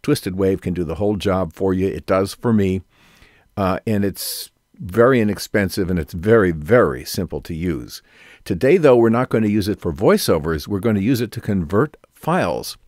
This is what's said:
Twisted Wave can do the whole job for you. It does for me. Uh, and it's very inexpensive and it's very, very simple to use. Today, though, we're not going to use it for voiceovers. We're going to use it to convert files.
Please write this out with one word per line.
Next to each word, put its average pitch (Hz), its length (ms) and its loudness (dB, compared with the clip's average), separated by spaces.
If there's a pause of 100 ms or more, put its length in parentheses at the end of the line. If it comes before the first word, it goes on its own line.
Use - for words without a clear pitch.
Twisted 101 320 -2
Wave 95 240 0
can 98 140 -4
do 87 100 -2
the 76 120 -4
whole 104 200 -2
job 92 380 -2
for 95 200 0
you. 92 140 0
It - 180 -6
does 95 280 0
for 120 180 -2
me. 95 300 2 (760)
Uh, 92 320 0
and 104 160 0
it's - 480 -8 (220)
very 117 480 2
inexpensive 101 680 -2
and 90 80 0
it's 78 160 -6
very, 98 380 4
very 78 540 0
simple 80 340 -6
to 85 160 -10
use. 78 460 -6 (420)
Today, 127 320 2
though, 143 220 6
we're 117 100 6
not 120 220 2
going 113 160 0
to 104 40 2
use 104 200 0
it 95 100 -4
for 85 140 -4
voiceovers. 82 760 0
We're 98 140 -4
going 110 140 0
to 98 60 0
use 120 200 0
it 110 100 -6
to 113 100 -12
convert 101 540 -2 (160)
files. 104 680 -4 (100)